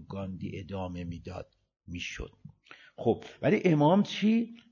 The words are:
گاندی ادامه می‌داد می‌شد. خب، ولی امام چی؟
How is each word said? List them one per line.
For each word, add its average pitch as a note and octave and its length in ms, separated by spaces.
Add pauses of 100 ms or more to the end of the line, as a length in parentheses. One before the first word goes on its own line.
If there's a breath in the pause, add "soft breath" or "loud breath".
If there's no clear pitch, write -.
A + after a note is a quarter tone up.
گاندی F#2+ 500
ادامه F2+ 460
می‌داد F2 520 (300)
می‌شد. - 460 (640 loud breath)
خب، - 280 (180)
ولی G3 220
امام E3+ 380
چی؟ A3+ 540 (160)